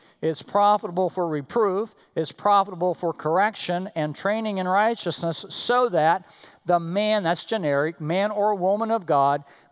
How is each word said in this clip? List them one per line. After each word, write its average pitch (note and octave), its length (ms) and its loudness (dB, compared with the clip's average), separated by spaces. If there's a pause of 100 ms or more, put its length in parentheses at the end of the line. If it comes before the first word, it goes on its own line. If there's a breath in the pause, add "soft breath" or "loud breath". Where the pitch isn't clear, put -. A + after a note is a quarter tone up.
(220 soft breath)
it's D#3+ 200 -4
profitable G3+ 680 2
for F3 180 -2
reproof, F#3+ 640 0 (220 soft breath)
it's D#3+ 160 -4
profitable F#3+ 640 2
for E3 180 -2
correction F#3 800 -2
and D3+ 220 -4
training G#3+ 440 -2
in F#3 80 -2
righteousness, F#3 840 0
so B3 400 0
that F3 340 2 (420 loud breath)
the E3+ 140 4
man, G3+ 440 -2
that's E3+ 200 -2
generic, D#3+ 560 -2
man F3+ 320 -2
or G#3 240 0
woman G3+ 340 -2
of A3 160 -2
God, C#3+ 380 2 (280 soft breath)